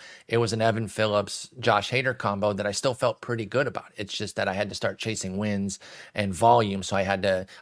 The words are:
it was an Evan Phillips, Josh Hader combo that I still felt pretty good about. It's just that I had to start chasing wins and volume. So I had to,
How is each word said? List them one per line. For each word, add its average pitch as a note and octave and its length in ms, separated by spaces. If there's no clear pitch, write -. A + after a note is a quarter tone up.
it A#2 80
was A2+ 160
an A2 80
Evan A2 260
Phillips, G#2 600
Josh G#2+ 320
Hader B2+ 260
combo G2+ 360
that G2 120
I G#2 60
still C3 220
felt A#2 260
pretty A2+ 260
good B2+ 220
about. - 300
It's G2+ 200
just G#2 200
that G2 100
I F#2+ 60
had G2+ 160
to - 60
start G2 240
chasing F#2+ 380
wins G2+ 420
and G2+ 180
volume. A2+ 480
So F#2+ 140
I G2 80
had F#2+ 200
to, F#2+ 220